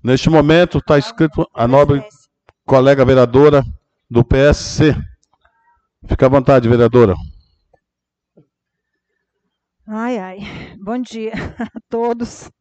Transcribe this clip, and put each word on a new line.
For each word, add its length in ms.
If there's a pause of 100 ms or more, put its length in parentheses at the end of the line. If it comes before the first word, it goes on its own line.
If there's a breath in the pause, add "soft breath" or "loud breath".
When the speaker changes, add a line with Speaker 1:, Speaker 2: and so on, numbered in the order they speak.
Speaker 1:
Neste 300
momento, 500
tá 160
escrito 560
a 140
nobre 320
Speaker 2:
Presidência. 320 (340)
Speaker 1:
colega 400
vereadora 600 (440)
do 160
P 120
S 260
C. 320 (1120)
Fica 200
à 20
vontade, 400
vereadora. 480 (2750)
Speaker 2:
Ai, 360
ai. 180 (400 loud breath)
Bom 200
dia 340
<laughs> 260
a 300
todos. 600 (120)